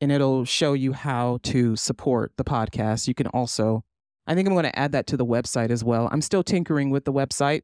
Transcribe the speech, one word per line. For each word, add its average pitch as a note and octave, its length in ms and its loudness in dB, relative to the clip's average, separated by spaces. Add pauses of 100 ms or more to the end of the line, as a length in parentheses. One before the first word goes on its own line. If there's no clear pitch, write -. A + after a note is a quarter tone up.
and C#3+ 100 2
it'll C3+ 340 2
show D3 280 0
you C3+ 200 0
how B2 500 -2
to A#2+ 320 2
support - 600 -2
the C3+ 60 0
podcast. A2+ 640 -2
You B2+ 80 0
can - 120 -2
also, A2+ 560 0 (440)
I E3 80 0
think F#3+ 120 2
I'm G3 60 2
gonna E3 220 2
add C#3+ 160 -2
that C#3 160 -2
to C#3 100 -2
the B2+ 80 0
website A#2 460 0
as A#2 120 -2
well. A#2 280 2
I'm D3+ 100 0
still F#3 220 0
tinkering D3+ 480 0
with C#3 140 0
the C#3 80 0
website. C#3 500 0